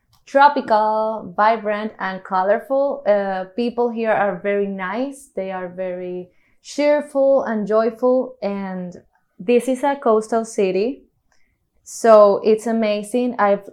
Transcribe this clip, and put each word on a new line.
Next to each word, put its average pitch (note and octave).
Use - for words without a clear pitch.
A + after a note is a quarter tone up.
tropical, A3
vibrant, G#3+
and F#3+
colorful. A3+
Uh, G3
people A#3+
here A3+
are F#3
very G3+
nice. G3
They F#3+
are F#3
very F3+
cheerful C#4+
and G#3+
joyful. A#3+
And F#3+
this A#3
is B3+
a C#4+
coastal A3+
city. G#3
So G#3
it's A3
amazing. A3+
I've, G3+